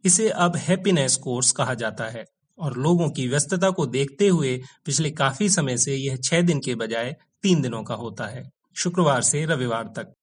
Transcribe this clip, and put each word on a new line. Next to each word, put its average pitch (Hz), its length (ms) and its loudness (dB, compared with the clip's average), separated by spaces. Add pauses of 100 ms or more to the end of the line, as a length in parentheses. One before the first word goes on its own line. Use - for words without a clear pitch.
इसे 214 240 4
अब 175 260 2
हैप्पीनेस 175 600 2
कोर्स 123 360 0
कहा 127 220 -2
जाता 113 300 -6
है 113 220 -10 (340)
और 135 180 -4
लोगों 165 320 2
की 127 180 -4
व्यस्तता 170 420 0
को 185 160 0
देखते 139 420 0
हुए 135 340 2 (240)
पिछले 151 260 0
काफी 151 380 0
समय 135 280 0
से 139 180 0
यह 135 200 -2
छह 165 260 0
दिन 170 180 4
के 127 160 -4
बजाय 113 400 -4 (280)
तीन 180 180 6
दिनों 117 220 -4
का 113 120 -6
होता 113 320 -8
है, 127 220 -14 (260)
शुक्रवार 165 460 2
से 147 240 0
रविवार 123 380 0
तक। 107 380 -10